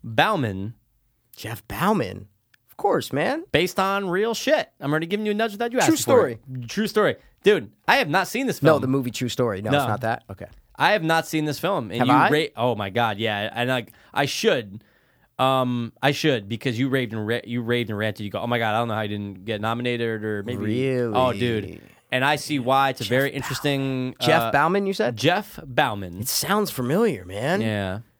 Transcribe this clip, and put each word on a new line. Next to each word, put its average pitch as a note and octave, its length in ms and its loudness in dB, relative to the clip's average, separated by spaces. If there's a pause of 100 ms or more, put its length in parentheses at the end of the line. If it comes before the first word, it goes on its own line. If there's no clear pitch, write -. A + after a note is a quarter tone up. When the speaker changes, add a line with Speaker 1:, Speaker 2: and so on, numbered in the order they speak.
Speaker 1:
Bauman. A#2 680 0 (600)
Speaker 2:
Jeff - 320 -12
Bauman. A#2 600 -2 (440)
Of - 60 -20
course, E4 340 0
man. A#3 400 0
Speaker 1:
Based E3+ 260 2
on G3 300 0
real G3+ 260 0
shit. C#4 360 0 (100)
I'm C#3+ 120 -2
already D#3+ 160 0
giving G#3 180 -2
you G#3 80 0
a - 20 0
nudge A3 160 -2
without A#3 220 -6
you B3+ 60 0
Speaker 2:
True D4+ 160 6
Speaker 1:
asking - 180 2
for F#3+ 160 6
it. A#2 120 -8
Speaker 2:
story. B2+ 280 -10
Speaker 1:
True G#3+ 180 -2
story. G3 280 2 (280)
Dude, F3+ 260 4 (200)
I A#3+ 80 8
have A#3 100 2
not E3+ 220 0
seen B3+ 180 -2
this - 160 -2
Speaker 2:
No, D3+ 120 8
Speaker 1:
film. C3+ 80 0
Speaker 2:
the C3 40 -2
movie C3 240 0
True B2+ 160 -4
Story. A2 340 0
No, G#2+ 100 -2
Speaker 1:
No. C#3+ 80 4
Speaker 2:
it's B2+ 100 0
not G#2 100 0
that. A#2 320 -2
Okay. - 140 -14 (320)
Speaker 1:
I E3+ 160 4
have F#3 100 0
not D#3+ 240 2
seen D#3 160 -2
this D3+ 160 -4
film. D#3+ 320 -2
And A2+ 80 -4
Speaker 2:
Have B2 80 2
Speaker 1:
you B2 60 6
Speaker 2:
I? D#3 160 6
Speaker 1:
ra-, D3+ 260 2
oh A#2+ 200 0
my G2+ 140 -4
God, A2 280 0
yeah. G#2+ 360 -2
And B2 160 -2
I, B2 180 -2 (260)
I C#3+ 140 2
should. B2 540 -2 (560)
Um, B2 540 0 (100)
I C#3+ 120 4
should, B2 340 0
because A#2 320 -4
you C3+ 80 2
raved B2+ 240 0
and G#2+ 160 -4
ra-, A#2 160 0
you A#2+ 180 -4
raved A#2+ 280 0
and G#2 100 -4
ranted. G#2+ 240 -2
You G2+ 60 -6
go, F#2+ 100 -4
"Oh A#2 80 -4
my A#2+ 120 0
God, A2 140 0
I A2 60 2
don't A#2+ 80 -2
know G#2+ 80 -4
how A2 60 -2
you G#2+ 80 -4
didn't G2+ 340 -8
get G#2+ 160 -4
nominated A#2 640 -2
or G#2 200 -4
maybe." G#2 200 -6
Speaker 2:
Really? B2 500 -2
Speaker 1:
Oh, B2 200 2
dude. G#2 480 -4 (320)
And B2+ 100 0
I D3 140 2
see D3 220 -4
why. C3+ 320 2
It's B2+ 100 -8
a - 20 -4
Speaker 2:
Jeff G#2+ 60 -6
Speaker 1:
very C3 220 2
Speaker 2:
Bauman. - 40 -14
Speaker 1:
interesting, C3+ 840 -2
Speaker 2:
Jeff D#3 220 4
Speaker 1:
uh, A2+ 80 0
Speaker 2:
Bauman, F3 340 2
you F#3+ 80 -2
said? B2 240 -2
Speaker 1:
Jeff F3 480 0
Bauman. G#2+ 560 -2
Speaker 2:
It B2+ 80 -4
sounds G3+ 420 0
familiar, C3+ 540 0
man. A#2+ 340 -2
Speaker 1:
Yeah. G2+ 400 -2 (200)